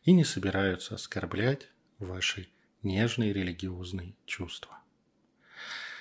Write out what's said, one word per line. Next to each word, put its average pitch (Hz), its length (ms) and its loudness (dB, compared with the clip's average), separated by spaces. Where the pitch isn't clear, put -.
и 170 80 10
не 175 120 10
собираются 95 680 0
оскорблять 104 720 -2
ваши 92 500 -4
нежные 107 500 2
религиозные 90 840 -6
чувства. - 520 -10